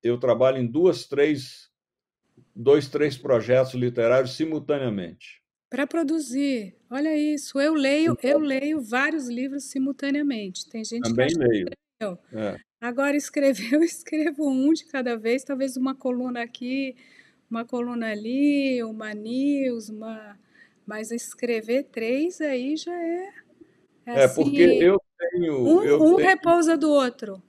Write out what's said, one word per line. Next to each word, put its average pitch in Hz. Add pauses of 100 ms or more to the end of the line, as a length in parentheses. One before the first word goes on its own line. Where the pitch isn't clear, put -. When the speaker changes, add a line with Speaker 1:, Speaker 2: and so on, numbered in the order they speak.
Speaker 1:
Eu 120
trabalho 127
em 120
duas, 151
três, 143 (840)
dois, 143
três 147
projetos 127
literários 123
simultaneamente. 135 (280)
Speaker 2:
Pra 269
produzir. 277 (140)
Olha 302
isso. 302
Eu 302
leio, 302
Speaker 1:
Então 254
Speaker 2:
eu 294
leio 285
vários 262
livros 262
simultaneamente. 269
Tem 226
gente 117
que 113
Speaker 1:
Também 127
Speaker 2:
acha 165
Speaker 1:
leio. 113 (340)
Speaker 2:
estranho. 92 (140)
Speaker 1:
É. 101 (240)
Speaker 2:
Agora, 262
escrever, 277
<laughs> 302
eu 330
escrevo 311
um 269
de -
cada 247
vez, 233
talvez 262
uma 262
coluna 247
aqui, 254 (540)
uma 226
coluna 240
ali, 262
uma 220
news, 240
uma, 214 (480)
mas 220
escrever 233
três 269
aí 277
já 339
é, 349 (760)
é 120
Speaker 1:
É, 131
porque 143
Speaker 2:
assim, -
Speaker 1:
eu 185 (180)
tenho, 339
Speaker 2:
um, 339
Speaker 1:
eu 427
Speaker 2:
um 320
Speaker 1:
tenho 440
Speaker 2:
repousa 339
do 302
outro. 247